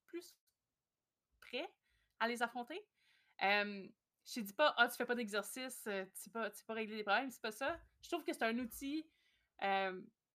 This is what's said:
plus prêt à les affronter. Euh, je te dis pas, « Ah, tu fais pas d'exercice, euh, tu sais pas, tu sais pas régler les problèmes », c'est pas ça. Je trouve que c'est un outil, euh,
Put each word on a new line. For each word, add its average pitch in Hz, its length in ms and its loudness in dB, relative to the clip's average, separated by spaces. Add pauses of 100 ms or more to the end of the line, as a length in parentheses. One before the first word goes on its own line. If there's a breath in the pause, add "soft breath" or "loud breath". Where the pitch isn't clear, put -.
plus - 300 -12 (1040)
prêt 311 280 -8 (500)
à 226 80 4
les 240 140 0
affronter. 247 400 -4 (640)
Euh, 202 440 2 (380)
je - 80 -12
te 254 80 -4
dis 202 120 -6
pas, « 302 240 6
Ah, 233 120 8
tu - 80 -8
fais 254 80 0
pas 247 100 2
d'exercice, 240 720 -2
euh, 196 180 0
tu 190 60 -14 (120)
sais 202 60 -14
pas, 226 200 -2
tu 214 80 -14
sais - 80 -20
pas 226 80 -4
régler 220 240 -4
les 214 60 -2
problèmes », 220 280 4
c'est - 100 -14
pas 226 100 -2
ça. 294 280 -2 (220)
Je - 80 -14
trouve 330 160 -2
que 330 80 0
c'est 269 100 -4
un 226 160 4
outil, 277 480 -4 (560)
euh, 190 380 2 (380)